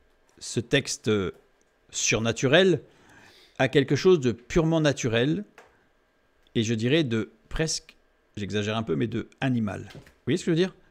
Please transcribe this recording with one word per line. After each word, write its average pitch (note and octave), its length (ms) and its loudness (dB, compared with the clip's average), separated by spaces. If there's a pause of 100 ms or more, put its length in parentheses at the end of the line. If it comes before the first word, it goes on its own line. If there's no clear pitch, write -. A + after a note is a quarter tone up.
(380)
ce - 220 -10
texte, - 480 -4
euh, G2 220 0 (600)
surnaturel C3 920 2 (760)
à C3 100 2
quelque C#3 260 2
chose F#3 240 6
de B2+ 140 0
purement D#3+ 480 0
naturel, C#3+ 640 0 (1120)
et A#2 80 0
je A#2 100 -2
dirais B2+ 300 0
de A2 260 -4 (180)
presque, - 480 -6 (400)
j'exagère G#2 400 -4
un A2+ 60 -2
peu, D#3 140 -4
mais B2+ 100 -2
de G#2 220 -6 (120)
animal. G#2 540 -2
Vous C#3 60 -20 (260)
voyez C3+ 100 2
ce - 80 -6
que F3 60 0
je D#3+ 60 2
veux - 0 -
dire ? F3+ 180 0 (160)